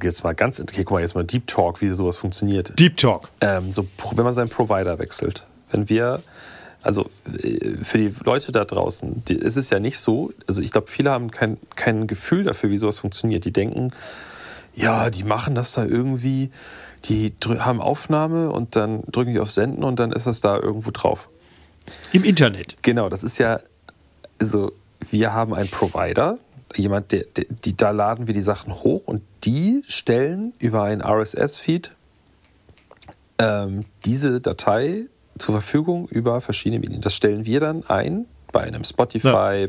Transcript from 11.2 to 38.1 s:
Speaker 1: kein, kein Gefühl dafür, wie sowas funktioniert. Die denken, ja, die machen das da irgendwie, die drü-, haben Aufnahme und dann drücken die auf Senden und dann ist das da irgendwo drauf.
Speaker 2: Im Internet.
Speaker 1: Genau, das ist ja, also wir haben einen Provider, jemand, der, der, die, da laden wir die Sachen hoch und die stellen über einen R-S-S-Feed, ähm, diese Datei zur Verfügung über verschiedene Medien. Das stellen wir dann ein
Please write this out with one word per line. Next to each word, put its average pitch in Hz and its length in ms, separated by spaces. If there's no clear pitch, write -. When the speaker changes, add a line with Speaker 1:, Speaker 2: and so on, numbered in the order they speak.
Speaker 1:
kein, 110 240
kein 110 320
Gefühl 170 380
dafür, 101 260
wie 101 80
sowas 104 220
funktioniert. 101 440
Die 87 80
denken, 117 380
ja, 110 340
die 95 140
machen 117 320
das 120 160
da 117 120
irgendwie, 131 680
die 107 340
drü-, 117 180
haben 120 220
Aufnahme 156 720
und 120 240
dann 110 340
drücken 123 220
die 110 80
auf 104 100
Senden 117 320
und 127 160
dann 117 140
ist 117 160
das 113 120
da 101 160
irgendwo 110 360
drauf. - 360
Speaker 2:
Im 185 100
Internet. 131 600
Speaker 1:
Genau, 117 260
das 95 160
ist - 140
ja, 113 200
also 104 340
wir 107 240
haben 110 200
einen 98 140
Provider, 95 680
jemand, 101 380
der, 95 120
der, 92 140
die, 104 260
da 104 140
laden 110 360
wir 113 60
die 101 80
Sachen 98 320
hoch - 340
und 104 160
die 185 420
stellen 165 720
über 110 260
einen 104 180
R-S-S-Feed, 110 880
ähm, 104 460
diese 127 360
Datei 131 640
zur - 160
Verfügung 160 540
über 117 320
verschiedene 110 400
Medien. 92 200
Das 98 140
stellen 104 320
wir 123 140
dann 156 260
ein 170 400